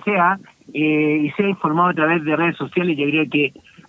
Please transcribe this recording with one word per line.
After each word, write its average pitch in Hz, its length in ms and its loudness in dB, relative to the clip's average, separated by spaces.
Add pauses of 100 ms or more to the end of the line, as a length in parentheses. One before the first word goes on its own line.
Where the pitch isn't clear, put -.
sea, 190 340 2 (360)
eh, 151 500 2
y 147 60 0
sea 196 180 -2
informado 175 400 0
a 175 60 -2
través 160 300 0
de 156 120 0
redes 165 220 -2
sociales, 170 400 -2
yo 143 80 -2
creo 151 240 0
que 143 240 -2 (340)